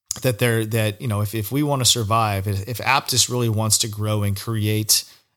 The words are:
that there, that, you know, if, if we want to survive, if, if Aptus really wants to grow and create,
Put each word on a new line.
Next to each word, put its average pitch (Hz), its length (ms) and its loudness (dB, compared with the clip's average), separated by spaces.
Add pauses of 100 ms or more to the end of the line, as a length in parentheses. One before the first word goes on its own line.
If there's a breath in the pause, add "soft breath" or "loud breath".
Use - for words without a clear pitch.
(240)
that 127 160 0
there, 113 260 2
that, 107 360 -2
you 135 60 -6
know, 104 140 0
if, 107 120 -4
if 110 200 -4
we 147 100 0
want 143 180 0
to 120 40 0
survive, 107 600 2
if, 98 220 -2
if 123 120 -6
Aptus 131 500 2
really 120 200 0
wants 110 300 2
to 120 80 0
grow 107 360 -2
and 101 140 0
create, 107 680 0 (320 loud breath)